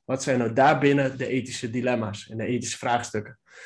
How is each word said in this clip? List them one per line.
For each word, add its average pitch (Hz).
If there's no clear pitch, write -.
wat 131
zijn 131
nou 113
daarbinnen 139
de 127
ethische 123
dilemma's 117
en 113
de 110
ethische 117
vraagstukken? 117